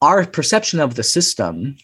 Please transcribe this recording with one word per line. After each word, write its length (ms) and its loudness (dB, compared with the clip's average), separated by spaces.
our 240 4
perception 540 -2
of 160 0
the 80 -4
system 800 -2